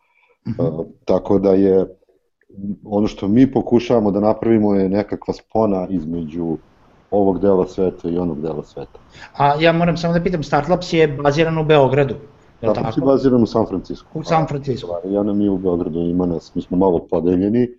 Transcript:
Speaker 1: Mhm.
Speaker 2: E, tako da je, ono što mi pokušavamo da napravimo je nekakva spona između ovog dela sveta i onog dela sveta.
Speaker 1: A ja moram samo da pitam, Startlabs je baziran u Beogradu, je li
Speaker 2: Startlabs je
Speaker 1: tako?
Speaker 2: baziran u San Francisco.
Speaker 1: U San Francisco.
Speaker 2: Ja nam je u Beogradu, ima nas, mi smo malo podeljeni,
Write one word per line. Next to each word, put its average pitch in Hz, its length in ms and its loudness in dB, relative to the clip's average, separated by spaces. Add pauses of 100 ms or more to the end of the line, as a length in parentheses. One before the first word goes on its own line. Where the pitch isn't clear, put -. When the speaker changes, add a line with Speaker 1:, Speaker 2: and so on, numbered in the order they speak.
(480)
Speaker 1:
Mhm. - 140 -6
Speaker 2:
E, 82 80 0 (360)
tako 98 340 0
da 98 140 4
je, 95 320 4 (1000)
ono 104 220 0
što 101 200 -6
mi 131 240 4
pokušavamo 113 600 2
da 98 80 0
napravimo 107 560 2
je 95 140 0
nekakva 98 440 -4
spona 98 560 -2
između 82 680 -6 (540)
ovog 98 280 2
dela 95 280 4
sveta 90 420 -4
i 85 80 -2
onog 82 240 -4
dela 76 220 -6
sveta. - 360 -18 (380)
Speaker 1:
A 143 180 2
ja 165 180 2
moram 170 240 0
samo 170 160 -2
da 170 100 0
pitam, 175 200 -2
Startlabs 165 500 -2
je 160 140 4
baziran 147 500 0
u 156 80 -2
Beogradu, 139 480 4
je - 560 -8
li 104 40 2
Speaker 2:
Startlabs 113 240 -4
je 147 40 0
Speaker 1:
tako? 135 60 -4
Speaker 2:
baziran 123 360 4
u 104 40 2
San 113 180 0
Francisco. - 480 -8
Speaker 1:
U 156 100 -8
San 160 240 0
Francisco. 131 400 -6 (180)
Speaker 2:
Ja 101 180 0
nam 104 180 0
je 104 80 2
u 98 80 0
Beogradu, 87 440 -2
ima 87 240 0
nas, 85 300 -6
mi 87 60 -4
smo 90 160 -6
malo 92 240 2
podeljeni, 95 760 0